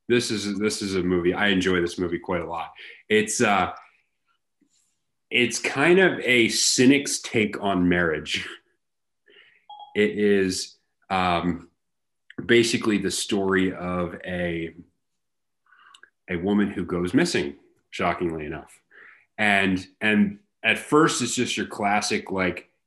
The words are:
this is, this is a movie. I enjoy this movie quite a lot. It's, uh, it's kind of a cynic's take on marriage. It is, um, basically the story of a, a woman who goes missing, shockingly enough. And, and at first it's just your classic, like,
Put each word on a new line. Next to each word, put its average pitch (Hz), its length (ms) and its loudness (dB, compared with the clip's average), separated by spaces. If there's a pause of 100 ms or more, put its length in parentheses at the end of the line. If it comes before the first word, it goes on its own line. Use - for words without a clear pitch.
this 123 220 2
is, 101 280 -4
this 104 240 -2
is 98 140 -4
a 90 60 0
movie. 90 320 2
I 101 140 0
enjoy 92 320 2
this 85 180 -4
movie 87 200 -4
quite 87 220 -4
a 82 80 -8
lot. 82 240 -10 (360)
It's, 107 320 0
uh, 98 300 2 (1600)
it's 117 280 0
kind 165 400 4
of 165 220 4
a 117 280 4
cynic's 135 720 4
take 107 420 -2
on 92 260 2
marriage. 82 600 0 (1500)
It 104 240 0
is, 98 580 0 (340)
um, 87 580 -2 (760)
basically 113 540 2
the 90 120 -2
story 95 640 0
of 90 420 -6 (100)
a, 90 480 -6 (1500)
a 90 80 -4
woman 101 340 0
who 92 140 -6
goes 87 300 -2
missing, 117 400 0 (360)
shockingly 82 560 -4
enough. 76 340 -14 (580)
And, 95 480 2 (140)
and 104 380 2 (260)
at 113 140 2
first 151 440 2
it's 120 120 -4
just 117 220 -2
your 104 100 -4
classic, 104 640 -2
like, 92 400 -4 (160)